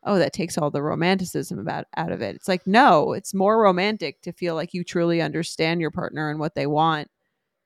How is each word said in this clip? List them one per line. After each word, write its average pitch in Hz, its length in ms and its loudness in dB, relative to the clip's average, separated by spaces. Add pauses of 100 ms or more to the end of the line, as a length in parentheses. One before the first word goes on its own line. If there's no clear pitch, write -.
"Oh, 202 160 2
that - 140 2
takes - 260 -4
all 147 140 0
the 143 100 -4
romanticism 165 800 -2
about, - 260 -8 (100)
out 160 140 -4
of 87 100 -6
it." 98 140 -6
It's - 140 -14
like, 185 180 -2
no, 202 460 6
it's - 200 -8
more 208 300 4
romantic 185 600 0
to 175 100 -12
feel 170 240 -4
like 165 180 -6
you 175 80 -4
truly 170 400 0
understand 160 580 -2
your 156 120 -2
partner 151 380 -6
and 151 100 -6
what 151 160 -4
they 139 100 -2
want. 151 440 0 (560)